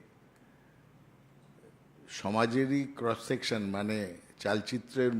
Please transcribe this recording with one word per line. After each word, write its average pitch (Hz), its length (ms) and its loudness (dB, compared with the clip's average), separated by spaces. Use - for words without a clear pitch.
সমাজেরই 120 760 2
ক্রস 113 300 0
সেকশন, 120 340 0
মানে 107 220 0
চালচিত্রের 117 800 0